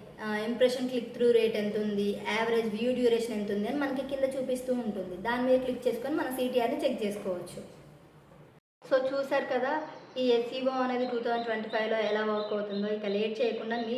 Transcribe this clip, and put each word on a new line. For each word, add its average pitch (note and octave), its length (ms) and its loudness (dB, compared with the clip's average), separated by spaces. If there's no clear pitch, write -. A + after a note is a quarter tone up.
ఆ, G#3+ 160 -2
ఇంప్రెషన్ B3 520 2
క్లిక్ B3 240 -4
త్రూ A#3+ 180 4
రేట్ A3 240 6
ఎంత G#3 220 0
ఉంది, G3+ 320 0
యావరేజ్ A3+ 460 2
వ్యూ A#3+ 180 0
డ్యూరేషన్ A#3 400 2
ఎంత G#3 180 -2
ఉంది G#3 160 0
అని C#4 100 -2
మనకి C4+ 300 0
కింద C4+ 180 0
చూపిస్తూ B3+ 380 -2
ఉంటుంది. G3 440 -2
దాని A#3+ 260 -2
మీద C4 160 6
క్లిక్ B3+ 280 -2
చేసుకొని A#3+ 280 0
మన C#4+ 140 0
సీటీఆర్ని B3+ 540 0
చెక్ B3+ 200 0
చేసుకోవచ్చు. G3 560 -4
So C4+ 200 2
చూశారు C4+ 400 0
కదా B3+ 260 0
ఈ B3+ 120 2
ఎస్ఈఓ B3+ 440 2
అనేది B3 240 0
టూ B3 120 -2
థౌజండ్ A#3 260 0
ట్వంటీ G#3+ 240 -4
ఫైవ్లో A3 280 0
ఎలా G#3+ 280 0
వర్క్ G#3 280 0
అవుతుందో. G3+ 340 -2
ఇక G#3+ 180 -2
లేట్ G#3+ 360 0
చేయకుండా A3 360 -2
మీ A#3 200 -4